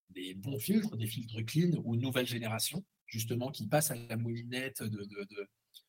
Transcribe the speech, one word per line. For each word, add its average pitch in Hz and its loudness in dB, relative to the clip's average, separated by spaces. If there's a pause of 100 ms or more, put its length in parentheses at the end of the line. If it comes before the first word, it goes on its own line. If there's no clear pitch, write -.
des 92 -8
bons 107 -4
filtres, 202 4
des 110 0
filtres 113 -4
clean 165 6
ou 113 2
nouvelle 123 2
génération, 113 -2 (200)
justement, 117 -2
qui 104 -6
passent 151 4
à 127 -4
la 117 -6
moulinette 120 -2
de, 107 -2
de, 101 -8
de, 101 -8 (400)